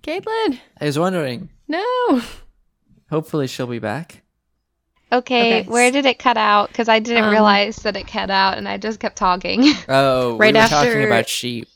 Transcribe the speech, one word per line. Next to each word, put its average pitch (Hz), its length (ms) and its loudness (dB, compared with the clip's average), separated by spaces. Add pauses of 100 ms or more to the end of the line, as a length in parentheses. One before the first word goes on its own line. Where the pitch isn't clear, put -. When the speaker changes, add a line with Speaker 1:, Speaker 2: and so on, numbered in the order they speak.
Speaker 1:
Caitlin! 359 580 -6 (200)
Speaker 2:
I - 40 -8
was 147 140 -2
wondering. 165 520 -4 (180)
Speaker 1:
No! 403 540 -2 (880)
Speaker 2:
Hopefully 156 360 -4
she'll 127 200 -8
be 120 120 -8
back. 107 440 -10 (920)
Speaker 3:
Okay, 233 480 0
Speaker 1:
Okay, 190 80 -10
Speaker 3:
where 240 180 4
Speaker 1:
s-, 254 60 4
Speaker 3:
did 277 140 0
it 247 120 0
cut 240 180 0
out? 208 360 2
'Cause 233 160 -2
I 220 100 4
didn't 226 260 0
Speaker 1:
um, 214 60 2
Speaker 3:
realize 208 480 4
that 202 180 -6
it 190 120 -12
cut 196 220 -6
out, 190 280 0
and 202 100 -8
I 202 80 -6
just 214 240 -8
kept - 160 -6
talking. 185 460 0
<laughs> 277 260 2
Speaker 2:
Oh, 131 480 2
Speaker 1:
Right 214 180 4
Speaker 2:
we 220 60 6
were 226 60 6
talking 160 240 2
Speaker 1:
after 220 160 0
Speaker 2:
about 113 220 0
sheep. 120 480 -8